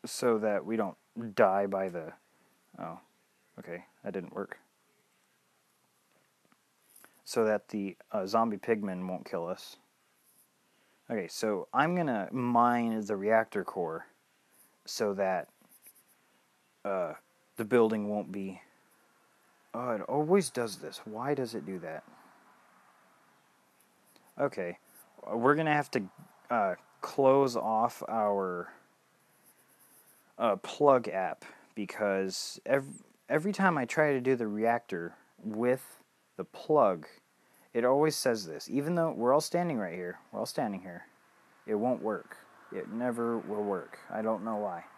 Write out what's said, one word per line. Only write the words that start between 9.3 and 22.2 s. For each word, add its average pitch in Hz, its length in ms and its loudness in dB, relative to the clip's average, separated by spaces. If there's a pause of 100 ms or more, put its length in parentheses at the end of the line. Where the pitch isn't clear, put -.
us. - 300 -10 (1300)
Okay, 101 200 -4
so 104 440 -2
I'm 156 240 0
gonna 131 360 -2
mine 120 760 2
the 104 100 -2
reactor 107 480 2
core 82 440 -6 (800)
so 104 280 -2
that, 95 360 0 (1300)
uh, 92 300 -2 (440)
the 113 80 -2
building 110 440 4
won't 104 220 -4
be, 95 280 -8 (1160)
oh, 123 160 -4
it 104 180 -2
always 156 400 2
does 110 280 -4
this. - 280 -12
Why 120 300 -4
does 120 180 -4
it 113 100 -6
do 190 140 -8
that? 80 260 -10 (2250)